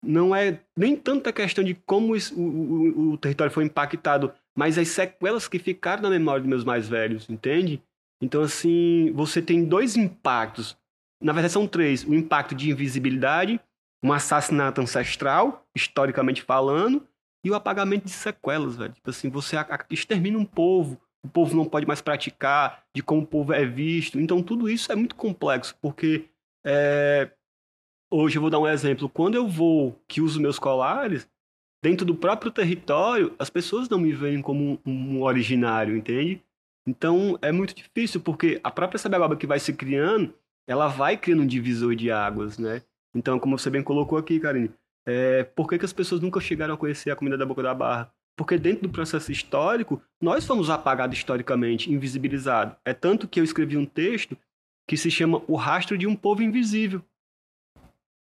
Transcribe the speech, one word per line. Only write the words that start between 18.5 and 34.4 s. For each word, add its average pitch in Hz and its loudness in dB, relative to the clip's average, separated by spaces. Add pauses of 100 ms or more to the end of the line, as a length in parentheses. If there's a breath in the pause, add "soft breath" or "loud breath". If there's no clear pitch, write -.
velho. 120 -8
Tipo - -10
assim, 131 -6
você 139 -6
a-, 151 -2
a-, - -6
extermina 196 -2
um 208 0
povo, 170 2 (240)
o 139 -12
povo 156 2
não 160 4
pode 151 -2
mais 143 -4
praticar, 143 -2 (120)
de 135 -6
como 156 2
o 151 -4
povo 147 -2
é 147 2
visto. 147 -4
Então, 175 2
tudo 226 -2
isso 226 -4
é 226 -2
muito 226 -2
complexo, 147 -4
porque, 156 -2 (380)
é... 143 2 (800)
Hoje 156 2
eu 151 2
vou 156 2
dar 156 2
um 156 2
exemplo. 143 0
Quando 180 0
eu 240 0
vou, 160 2
que - -4
uso 156 0
meus 143 0
colares, 143 -2 (560)
dentro 180 2
do 175 2
próprio 208 0
território, 175 0
as 135 -4
pessoas 214 -4
não 202 2
me 160 2
veem 143 -2